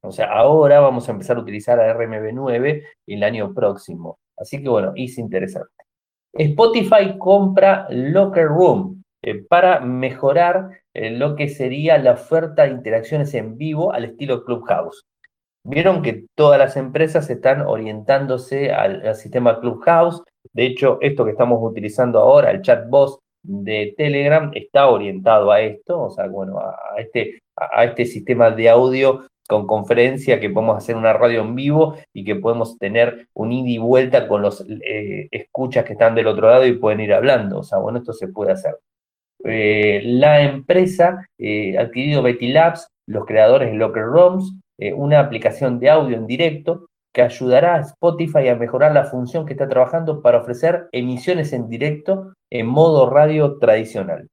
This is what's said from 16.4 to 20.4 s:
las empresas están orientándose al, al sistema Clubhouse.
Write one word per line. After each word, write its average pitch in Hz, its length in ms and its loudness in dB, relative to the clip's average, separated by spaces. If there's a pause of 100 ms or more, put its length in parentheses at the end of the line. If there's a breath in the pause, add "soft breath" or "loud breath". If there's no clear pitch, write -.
las 135 180 2
empresas 151 520 -2
están 135 340 0
orientándose 127 1120 -4
al, 98 340 -2
al 110 100 -4
sistema 120 440 0
Clubhouse. 170 640 0 (320)